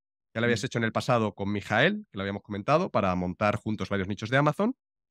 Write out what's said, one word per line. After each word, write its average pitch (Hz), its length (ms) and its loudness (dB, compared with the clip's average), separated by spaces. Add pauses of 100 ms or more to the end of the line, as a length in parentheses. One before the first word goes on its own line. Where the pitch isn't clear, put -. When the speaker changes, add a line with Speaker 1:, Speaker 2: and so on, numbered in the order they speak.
(360)
Speaker 1:
Ya 113 60 -2
lo 117 40 0
habías 120 180 0
Speaker 2:
Mm. - 20 -6
Speaker 1:
hecho - 140 -4
en 113 40 0
el 113 80 0
pasado 113 440 2
con 101 160 -4
Mijael, 139 600 0
que 101 60 -12
lo 95 40 -6
habíamos 98 220 -4
comentado, 139 480 0
para 98 240 2
montar 90 400 0
juntos 107 340 -4
varios 98 180 -2
nichos 104 220 -6
de 131 80 2
Amazon, 151 380 2 (360)